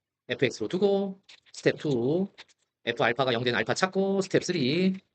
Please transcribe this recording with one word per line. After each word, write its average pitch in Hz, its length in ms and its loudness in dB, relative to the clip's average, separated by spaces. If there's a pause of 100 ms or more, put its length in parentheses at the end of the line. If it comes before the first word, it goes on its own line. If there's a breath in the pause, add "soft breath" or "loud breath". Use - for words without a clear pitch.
(280)
에프엑스로 117 400 -2
두고 196 520 0 (320)
스텝 - 260 0
투, 147 540 0 (540)
F 117 180 -2
알파가 120 300 2
영 117 100 -2
된 120 100 2
알파 117 200 0
찾고 190 480 0
스텝 170 200 0
쓰리 175 520 0 (200)